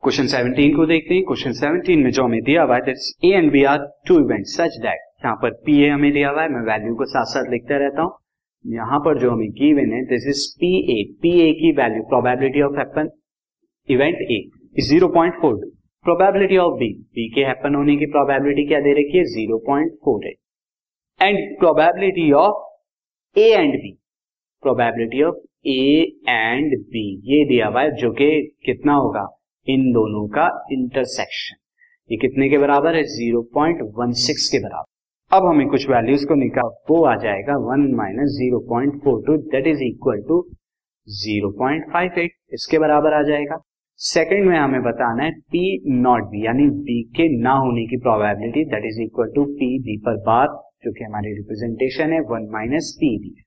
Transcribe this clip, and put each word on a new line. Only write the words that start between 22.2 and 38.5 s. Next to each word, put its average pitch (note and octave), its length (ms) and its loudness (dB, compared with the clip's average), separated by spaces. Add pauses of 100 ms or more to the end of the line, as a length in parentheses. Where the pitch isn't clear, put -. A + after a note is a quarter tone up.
of G3+ 180 4 (800)
A G#4 100 6 (140)
and - 240 0
B, F#2+ 100 -16 (680)
probability A#2 680 0
of E3+ 80 -8 (380)
A C3 100 2 (520)
and B2+ 380 0 (140)
B A2 160 -6 (280)
ये D3 100 6 (100)
दिया A2+ 140 2
हुआ A2+ 140 0
है, D3 100 2 (100)
जो A#2+ 100 0 (100)
कि D3 100 4 (340)
कितना B2+ 280 0 (100)
होगा, G#2 240 -4 (400)
इन C3+ 140 0 (120)
दोनों G#2+ 420 0
का D3 100 2 (260)
इंटरसेक्शन, B2+ 840 -6 (540)
ये A#2 80 -4
कितने C3+ 320 0
के D3 80 4
बराबर C#3+ 380 2
है, D#3+ 80 0
ज़ीरो A#2 380 -4 (120)
पॉइंट D#3 280 -2 (160)
वन A#2+ 140 -2 (100)
सिक्स - 300 -4
के C3+ 80 0
बराबर। - 800 -4
अब F#3 100 4
हमें D3+ 220 2
कुछ - 200 -2
वैल्यूज C3 360 2
को D#3 100 0
निकाल, B2 340 -2 (200)
वो E3 160 4
आ A#2+ 180 2
जाएगा G#2 420 -4
वन C3 180 0 (120)
माइनस A2+ 420 -4
ज़ीरो B2 220 -2 (100)